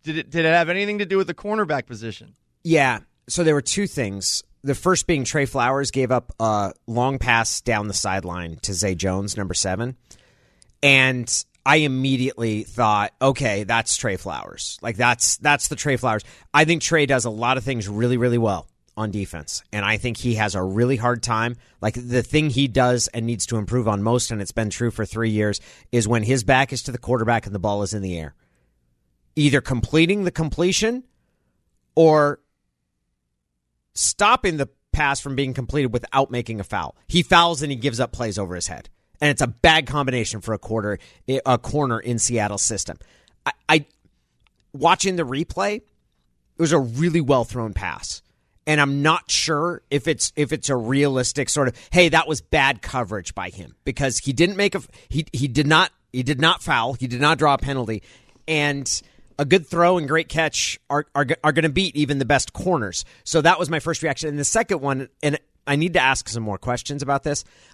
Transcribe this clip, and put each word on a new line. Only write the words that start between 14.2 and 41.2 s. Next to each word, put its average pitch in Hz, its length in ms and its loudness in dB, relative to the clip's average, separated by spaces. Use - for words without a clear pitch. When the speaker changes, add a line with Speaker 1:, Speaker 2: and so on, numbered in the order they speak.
Speaker 2:
Like, 113 160 -6
that's, 120 400 2
that's 147 320 0
the 147 80 -6
Trey 139 220 -2
Flowers." 110 240 -2
I 151 100 6
think 160 160 0
Trey 156 240 2
does 131 220 0
a 117 40 -4
lot 117 280 0
of 113 60 -8
things 117 260 -4
really, 120 260 0
really 120 220 2
well 101 280 0
on 107 140 -4
defense. 92 600 -8
And 104 140 -6
I 107 140 0
think 120 180 -4
he 120 200 -2
has 107 180 0
a 92 80 -2
really 113 340 0
hard 120 260 0
time. 117 360 -2
Like, 107 120 -2
the 123 280 -2
thing 156 260 2
he 139 180 0
does 123 420 2
and 113 180 -4
needs 117 200 -4
to 117 120 -2
improve 107 280 -2
on 104 160 0
most, 117 280 0
and 110 100 -6
it's 98 120 -10
been 110 180 -2
true 120 200 -2
for 110 140 -4
three 113 240 -2
years, 107 320 0
is 117 160 2
when 113 140 2
his 123 200 0
back 131 300 2
is 127 120 -8
to 135 80 -6
the 117 40 -6
quarterback 117 480 0
and 101 100 -8
the 101 40 -2
ball 101 240 0
is 98 100 -4
in 107 80 -4
the 92 180 -4
air. 78 160 -10
Either 143 240 6
completing 165 640 2
the 175 60 0
completion 185 760 -2
or 151 460 6
stopping 202 600 2
the 139 120 -2
pass 143 300 0
from 139 160 -6
being 131 180 -2
completed 131 380 -2
without 135 360 0
making 117 300 -6
a 98 60 -6
foul. 87 320 -6
He 170 160 2
fouls 170 400 4
and 151 80 -4
he 135 60 -4
gives 117 240 -2
up 123 100 0
plays 110 280 -6
over 90 180 -6
his 85 100 -8
head. - 240 -12
And 147 100 2
it's 139 100 -2
a 135 60 2
bad 156 400 4
combination 127 540 -2
for 110 120 -6
a 104 60 -4
quarter, 104 400 -4